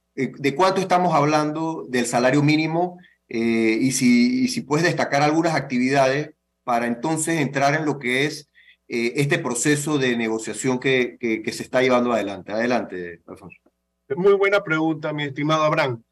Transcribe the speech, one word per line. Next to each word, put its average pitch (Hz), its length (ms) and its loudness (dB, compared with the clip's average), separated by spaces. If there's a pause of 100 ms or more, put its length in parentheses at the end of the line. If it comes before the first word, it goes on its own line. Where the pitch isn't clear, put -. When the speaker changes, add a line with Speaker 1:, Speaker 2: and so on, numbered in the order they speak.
(160)
Speaker 1:
eh, 131 200 -4
¿de 135 200 -2
cuánto 185 260 2
estamos 180 320 2
hablando 151 720 0
del 123 200 -2
salario 127 340 2
mínimo? 160 560 0 (320)
Eh, 113 500 2
y 131 120 0
si, 123 520 4
y 127 40 2
si 120 140 -4
puedes 151 220 0
destacar 151 380 0
algunas 160 320 2
actividades 135 800 0 (300)
para 120 240 0
entonces 160 520 -2
entrar 139 360 0
en 160 100 -2
lo 147 140 -2
que 127 260 0
es 151 240 -8 (420)
eh, 120 300 -2
este 160 180 0
proceso 147 580 0
de 127 200 0
negociación 110 600 -2
que, 127 400 0
que, 110 240 -2
que 113 120 -6
se 120 100 -10
está 127 180 0
llevando 123 300 2
adelante. 98 400 -4
Adelante, 98 760 -4
Alfonso. 92 320 -20 (560)
Speaker 2:
Muy 196 200 4
buena 196 280 4
pregunta, 160 520 -2
mi 151 100 -4
estimado 147 400 0
Abraham. 151 480 0